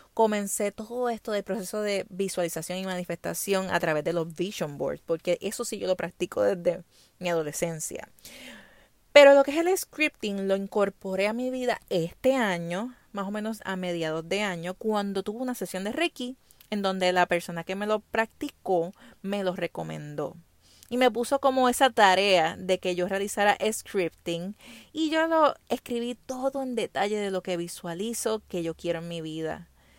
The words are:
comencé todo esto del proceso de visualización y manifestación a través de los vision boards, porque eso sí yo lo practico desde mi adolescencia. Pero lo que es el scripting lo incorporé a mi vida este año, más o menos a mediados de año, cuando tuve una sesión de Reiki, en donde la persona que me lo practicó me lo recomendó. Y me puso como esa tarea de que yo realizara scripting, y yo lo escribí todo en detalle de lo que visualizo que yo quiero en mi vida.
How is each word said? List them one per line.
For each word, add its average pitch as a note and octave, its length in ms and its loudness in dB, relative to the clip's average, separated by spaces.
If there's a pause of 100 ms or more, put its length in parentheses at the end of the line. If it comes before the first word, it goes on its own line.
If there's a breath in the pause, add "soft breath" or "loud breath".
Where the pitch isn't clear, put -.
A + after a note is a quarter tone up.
(140 soft breath)
comencé G#3 580 0
todo A#3+ 380 -6
esto A3+ 200 -6
del G#3 140 -2
proceso G#3+ 360 -6
de G3+ 280 -2
visualización F3+ 680 -4
y F#3+ 60 -6
manifestación F3+ 880 -4
a F3 80 2
través D#3 240 0
de E3 100 -2
los E3 220 -2
vision E3 440 -6
boards, C#3+ 280 -4
porque E3 340 -2
eso G#3+ 240 -6
sí G#3+ 140 -8
yo F#3+ 80 -6
lo F#3 80 2
practico F#3 480 -4
desde F3+ 400 0 (380 soft breath)
mi F3+ 80 -4
adolescencia. D#3+ 800 -4 (1080 loud breath)
Pero C#4 160 12
lo C#4 120 10
que C#4 80 -4
es D4 40 -2
el E4+ 180 2
scripting G#3 720 -4
lo F#3+ 100 2
incorporé G3 720 -2
a G#3+ 60 0
mi B3+ 180 -4
vida B3+ 380 -2
este F#3 460 0
año, G3 600 -2 (180 soft breath)
más G3 140 -6
o G3+ 40 -8
menos G#3+ 340 -6
a F#3+ 100 -6
mediados E3 540 -4
de G3 140 -2
año, F3+ 320 -4
cuando G3+ 480 -2
tuve A3 180 -6
una B3+ 140 -4
sesión F#3 300 -6
de G#3 80 -4
Reiki, C4+ 440 -4 (320 soft breath)
en G#3 140 -4
donde F#3+ 320 2
la F3+ 100 6
persona E3+ 400 -4
que F#3+ 120 -6
me G#3 100 -6
lo G#3+ 140 0
practicó G3 920 -2 (300 loud breath)
me G3+ 200 -4
lo F#3 140 -2
recomendó. D#3 800 -8 (540 soft breath)
Y A#3+ 80 -2
me B3+ 120 6
puso A#3+ 300 -2
como C4 300 4
esa C4 180 4
tarea F#3+ 680 6
de F#3 200 0
que F3+ 160 -2
yo F3+ 140 0
realizara G3+ 480 2 (160)
scripting, F3 800 -4 (380 loud breath)
y D#4 160 0
yo D#4+ 200 2
lo D#4+ 260 4 (160)
escribí A#3+ 440 -4
todo C4 480 -4
en B3+ 120 -4
detalle G#3 420 -2
de G3+ 140 -2
lo F#3 120 -2
que F3+ 140 -4
visualizo G3 920 -4
que F3 140 -4
yo E3 120 -4
quiero E3+ 240 -4
en E3+ 100 -10
mi E3+ 140 -8
vida. D#3+ 480 -8 (280 soft breath)